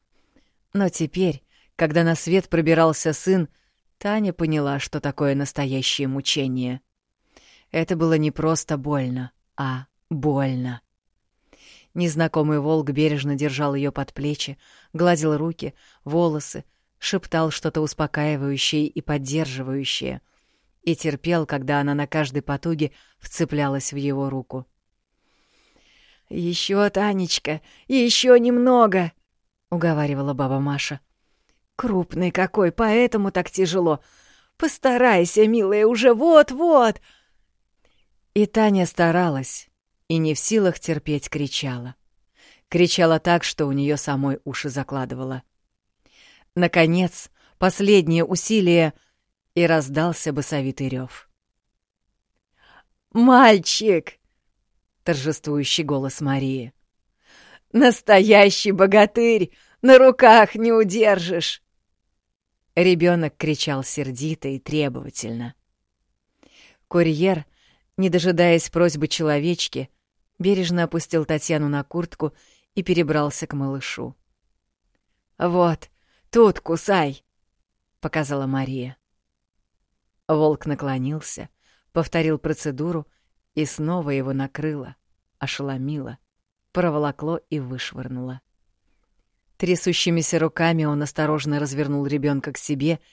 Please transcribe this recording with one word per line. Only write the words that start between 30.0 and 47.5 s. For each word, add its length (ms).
баба 280
Маша. 400
«Крупный 540
какой, 420
поэтому 580
так 200
тяжело. 500
Постарайся, 920
милая, 400
уже 280
вот-вот!» 880
И 140
Таня 400
старалась, 840
и 80
не 160
в 60
силах 420
терпеть, 480
кричала. 680
Кричала 480
так, 260
что 220
у 60
неё 260
самой 460
уши 260
закладывало. 720
Наконец, 760